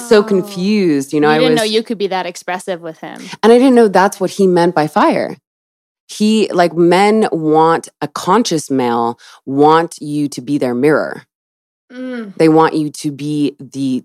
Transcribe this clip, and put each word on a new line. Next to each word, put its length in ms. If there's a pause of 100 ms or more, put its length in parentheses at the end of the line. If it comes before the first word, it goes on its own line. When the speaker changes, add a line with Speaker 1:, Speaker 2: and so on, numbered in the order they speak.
Speaker 1:
so 120
Speaker 2:
Wow. 80
Speaker 1:
confused. 840
You 80
know, 100
Speaker 2:
You 40
Speaker 1:
I 40
Speaker 2:
didn't 160
Speaker 1:
was 40
Speaker 2:
know 60
you 180
could 160
be 80
that 200
expressive 540
with 180
him. 220 (220)
Speaker 1:
And 100
I 60
didn't 160
know 140
that's 320
what 100
he 160
meant 280
by 120
fire. 500 (680)
He, 460
like, 220
men 580
want, 560 (120)
a 60
conscious 640
male 480 (280)
want 540
you 280
to 120
be 180
their 160
mirror. 500 (680)
Speaker 2:
Mm. 440
Speaker 1:
They 120
want 260
you 140
to 240
be 480
the 440